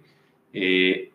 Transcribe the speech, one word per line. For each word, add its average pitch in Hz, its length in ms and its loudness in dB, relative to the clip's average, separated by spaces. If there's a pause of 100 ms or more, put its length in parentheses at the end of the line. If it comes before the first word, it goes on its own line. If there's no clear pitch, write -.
(520)
eh, 92 640 0